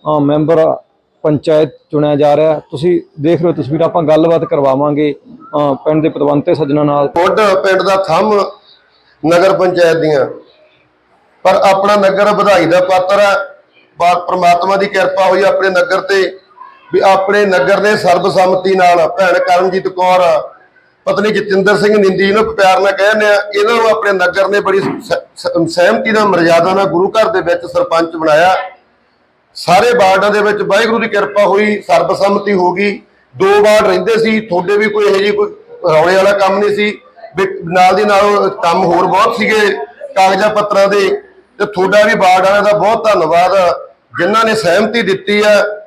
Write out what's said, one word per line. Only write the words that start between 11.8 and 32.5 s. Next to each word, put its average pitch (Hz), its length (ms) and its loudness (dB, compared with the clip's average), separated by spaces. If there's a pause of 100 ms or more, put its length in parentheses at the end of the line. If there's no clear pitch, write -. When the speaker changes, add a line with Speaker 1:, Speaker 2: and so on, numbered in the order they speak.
Speaker 2:
ਨਗਰ 202 380 2
ਵਧਾਈ 196 320 2
ਦਾ 170 140 2
ਪਾਤਰ 185 400 0
ਹੈ। 202 160 2 (640)
ਪਰ 175 200 2
ਪ੍ਰਮਾਤਮਾ 175 560 0
ਦੀ 196 100 0
ਕਿਰਪਾ 185 420 0
ਹੋਈ 185 160 2
ਆਪਣੇ 190 260 0
ਨਗਰ 180 320 0
ਤੇ 190 360 -2 (560)
ਵੀ 180 60 2
ਆਪਣੇ 196 460 2
ਨਗਰ 190 360 0
ਨੇ 208 160 0
ਸਰਬਸੰਮਤੀ 185 760 0
ਨਾਲ 175 320 2
ਭੈਣ 185 260 0
ਕਰਮਜੀਤ 185 540 0
ਕੌਰ, 185 320 0 (840)
ਪਤਨੀ 196 240 -2
ਜਤਿੰਦਰ 202 480 0
ਸਿੰਘ 208 200 2
ਨਿੰਦੀ 190 340 0
ਨੂੰ 220 240 0
ਪਿਆਰ 185 240 2
ਨਾਲ 196 120 0
ਕਹਿੰਦੇ 214 340 0
ਆ, 208 80 2 (260)
ਇਹਨਾਂ 220 160 0
ਨੂੰ 226 140 0
ਆਪਣੇ 208 220 0
ਨਗਰ 180 360 0
ਨੇ 202 120 0
ਬੜੀ 190 200 -2
ਸ-, - 340 -6 (220)
ਸ-, 165 400 -4
ਸਹਿਮਤੀ 220 360 0
ਨਾਲ, 214 140 2
ਮਰਿਆਦਾ 170 480 2
ਨਾਲ 196 120 0
ਗੁਰੂ 185 240 -2
ਘਰ 220 200 0
ਦੇ 185 120 -4
ਵਿੱਚ 175 240 -4
ਸਰਪੰਚ 170 500 -2
ਬਣਾਇਆ। 160 400 2 (1000)
ਸਾਰੇ 196 340 0 (100)
ਵਾਰਡਾਂ 196 340 2
ਦੇ 208 100 0
ਵਿੱਚ 208 200 -2
ਵਾਹਿਗੁਰੂ 220 380 -2
ਦੀ 226 80 -4
ਕਿਰਪਾ 202 380 -2
ਹੋਈ, 208 360 0
ਸਰਬਸੰਮਤੀ 190 720 0